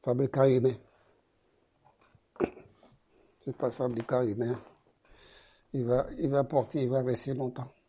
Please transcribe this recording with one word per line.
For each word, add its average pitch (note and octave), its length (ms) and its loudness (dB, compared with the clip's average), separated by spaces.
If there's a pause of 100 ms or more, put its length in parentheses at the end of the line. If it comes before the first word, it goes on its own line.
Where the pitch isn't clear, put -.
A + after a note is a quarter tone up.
fabricant C3+ 400 2
humain. B2+ 320 4 (2750)
C'est - 180 -8
pas C3+ 100 -2
le A#2 60 -2
fabricant B2+ 480 -2
humain. A#2 380 -2 (1120)
Il C3 120 -2
va, B2 200 2 (140)
il D3 100 0
va C#3 140 2
porter, C3+ 400 0
il B2 60 0
va C3 120 2
rester B2+ 320 -2
longtemps. B2+ 380 -6 (180)